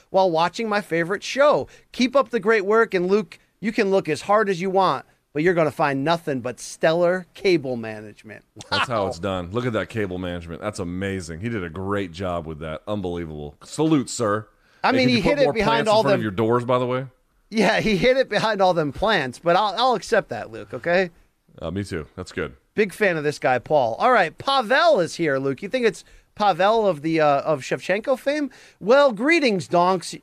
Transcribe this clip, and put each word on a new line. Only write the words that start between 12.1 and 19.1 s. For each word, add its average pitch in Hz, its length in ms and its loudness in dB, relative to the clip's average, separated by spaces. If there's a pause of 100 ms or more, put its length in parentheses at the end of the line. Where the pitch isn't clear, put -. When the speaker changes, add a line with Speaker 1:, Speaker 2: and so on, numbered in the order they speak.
Speaker 2:
job 87 340 -6
with 80 120 -12
that. 78 280 -10
Unbelievable. 87 760 -8
Salute, 156 460 0
sir. 107 380 -2 (360)
Speaker 1:
I 196 80 2
Speaker 2:
Hey, 262 60 2
Speaker 1:
mean, 262 60 2
Speaker 2:
could 247 80 4
Speaker 1:
he 240 60 2
Speaker 2:
you 202 60 0
put - 60 2
Speaker 1:
hit 285 100 2
it 277 40 4
Speaker 2:
more 285 100 2
Speaker 1:
behind 214 140 0
Speaker 2:
plants 226 220 0
in 208 40 4
Speaker 1:
all 220 80 4
Speaker 2:
front - 140 2
of 120 40 -2
Speaker 1:
them 110 40 -4
Speaker 2:
your 107 80 -2
doors, 117 340 2
by 123 140 2
the 127 80 -2
way? 127 180 -4 (480)
Speaker 1:
Yeah, 202 280 2
he 196 160 0
hit 247 180 4
it 262 140 0
behind 202 320 0
all 185 120 4
them 156 200 0
plants, 180 440 -2